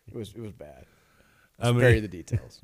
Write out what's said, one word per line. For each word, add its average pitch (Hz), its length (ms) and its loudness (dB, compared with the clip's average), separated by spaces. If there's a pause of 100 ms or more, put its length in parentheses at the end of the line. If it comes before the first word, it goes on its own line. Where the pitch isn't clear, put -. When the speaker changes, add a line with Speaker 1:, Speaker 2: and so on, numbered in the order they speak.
Speaker 1:
It 107 80 -16
was, 101 200 -10
it 117 60 -14
was 104 120 -12
bad. 67 320 -20 (720)
Speaker 2:
I 120 120 0
mean, 120 80 2
Speaker 1:
Spare 123 160 8
you 110 60 0
the 107 60 -8
details. 85 560 -8